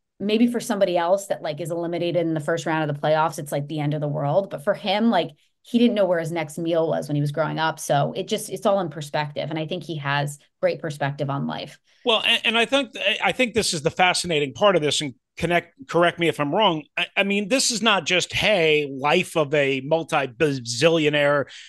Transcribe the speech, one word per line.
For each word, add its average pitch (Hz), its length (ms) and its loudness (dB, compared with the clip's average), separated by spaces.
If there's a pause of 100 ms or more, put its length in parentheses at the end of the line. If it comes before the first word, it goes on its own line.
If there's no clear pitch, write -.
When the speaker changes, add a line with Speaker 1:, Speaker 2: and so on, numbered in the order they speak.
(200)
Speaker 1:
maybe 214 260 4
for 240 140 0
somebody 190 360 0
else 175 300 0
that, - 160 -4
like, 156 180 -6
is 165 120 -6
eliminated 170 520 -2
in 165 80 0
the 160 80 -2
first 165 240 -2
round 156 240 0
of 147 60 -2
the 147 80 -8
playoffs, 156 380 2
it's, 147 120 -8
like, 143 140 -4
the 156 140 -6
end 147 120 -2
of 151 80 -2
the 147 80 -2
world. 151 400 0
But - 140 -10
for 202 100 0
him, 233 380 0
like, 165 200 0 (320)
he - 160 -2
didn't 233 160 6
know 202 120 4
where 175 140 2
his 160 120 -4
next 160 260 -6
meal 165 300 0
was 160 200 -2
when 147 60 -2
he 147 60 0
was 147 120 0
growing 151 260 -2
up. 156 220 -2
So 143 360 0
it 180 120 -6
just, 208 220 -4
it's - 160 -4
all 196 140 4
in 175 80 -2
perspective. 147 640 -6
And 160 80 -4
I 160 80 -4
think 175 180 -8
he 165 120 -8
has 143 420 -4 (220)
great 165 200 0
perspective 143 500 -4
on 143 160 -4
life. - 320 -10 (260)
Speaker 2:
Well, 220 200 2
and, 226 200 2
and 226 140 2
I 233 60 4
think, 269 280 0 (300)
I 196 80 2
think 240 240 0
this 214 180 0
is 160 100 -4
the 156 80 2
fascinating 165 640 2
part 196 200 4
of 156 80 4
this, 143 180 0
and 143 140 -6 (220)
connect, 170 520 -2
correct 170 300 2
me 170 80 0
if 147 140 0
I'm 147 120 -2
wrong. 175 300 2 (140)
I, 175 100 -2 (100)
I 202 60 2
mean, 202 260 0
this 240 220 2
is 220 100 -4
not 196 260 2
just, 175 260 0
hey, 156 600 2
life 151 440 0
of 147 180 0
a 139 280 2
multi-bazillionaire 147 1600 2 (220)